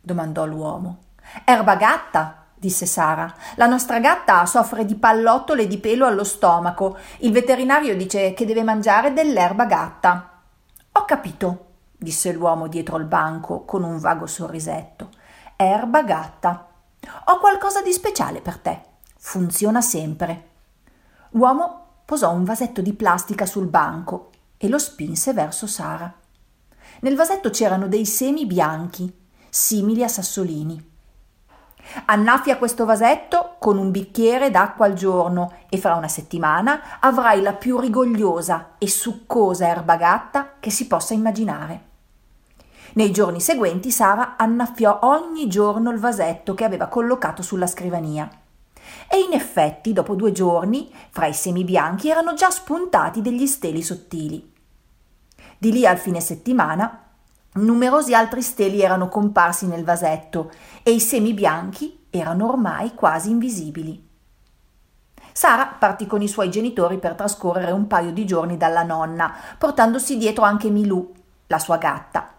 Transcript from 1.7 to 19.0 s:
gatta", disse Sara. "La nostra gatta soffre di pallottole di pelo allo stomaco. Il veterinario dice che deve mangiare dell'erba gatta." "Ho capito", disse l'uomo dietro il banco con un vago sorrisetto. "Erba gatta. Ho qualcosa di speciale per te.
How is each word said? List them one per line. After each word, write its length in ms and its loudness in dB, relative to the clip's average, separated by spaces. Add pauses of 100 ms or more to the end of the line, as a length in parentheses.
gatta", 680 0 (100)
disse 320 -4
Sara. 480 -2 (220)
"La 100 6
nostra 320 0
gatta 480 4
soffre 380 0
di 100 -2
pallottole 720 2
di 120 -4
pelo 280 2
allo 160 2
stomaco. 760 0 (220)
Il 140 0
veterinario 640 2
dice 380 -2
che 120 -2
deve 160 0
mangiare 500 2
dell'erba 520 2
gatta." 680 0 (640)
"Ho 120 2
capito", 600 -4 (320)
disse 340 -6
l'uomo 380 0
dietro 300 -6
il 60 -6
banco 600 -4
con 180 -4
un 160 -6
vago 300 -2
sorrisetto. 800 -10 (480)
"Erba 480 2
gatta. 640 -4 (560)
Ho 160 4
qualcosa 420 2
di 100 -2
speciale 480 -4
per 180 -10
te. 220 -8 (360)